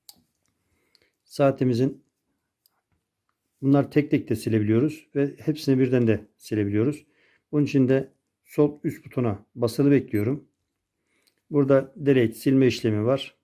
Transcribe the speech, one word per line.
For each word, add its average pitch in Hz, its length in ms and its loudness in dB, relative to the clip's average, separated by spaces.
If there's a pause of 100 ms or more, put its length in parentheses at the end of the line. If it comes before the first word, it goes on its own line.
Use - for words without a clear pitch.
(1200)
saatimizin 135 800 -2 (1600)
bunlar 139 280 2
tek 147 200 0
tek 123 180 0
de 113 80 -2
silebiliyoruz 110 800 0
ve 143 240 -2
hepsini 143 400 -2
birden 123 280 2
de 107 200 0 (100)
silebiliyoruz. 107 720 -4 (460)
Bunun 147 120 0
için 131 240 2
de 135 240 -2 (320)
sol 147 400 -2
üst - 220 -10
butona 113 480 -6
basılı 120 360 0
bekliyorum. 123 580 -2 (1000)
Burada 135 460 2
delete, 131 380 2
silme 131 320 2
işlemi 107 380 -2
var. 135 400 -4